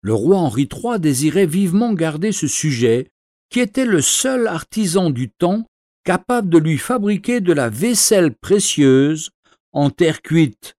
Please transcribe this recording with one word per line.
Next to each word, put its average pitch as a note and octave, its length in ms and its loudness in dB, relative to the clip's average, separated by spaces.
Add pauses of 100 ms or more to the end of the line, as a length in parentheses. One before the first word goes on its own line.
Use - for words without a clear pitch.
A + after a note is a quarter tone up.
Le G#2+ 120 -2
roi D3+ 220 2
Henri C#3+ 300 0
trois A#3 300 -6
désirait D#3 480 0
vivement G3 480 0
garder D#3+ 380 -2
ce D#3 160 -4
sujet, B2 640 0 (400)
qui B3 80 -2
était C4 260 -2
le G#3 160 2
seul B3+ 460 -2
artisan F3+ 640 -2
du B2 180 -6
temps G3 380 -2 (360)
capable G3 460 -2
de E3 80 4
lui D#3 220 2
fabriquer G#3+ 600 -2
de F3+ 140 0
la C3 160 0
vaisselle F3+ 640 2
précieuse D3+ 960 2 (440)
en C#3+ 180 0
terre D#3+ 320 -2
cuite. D#3 580 0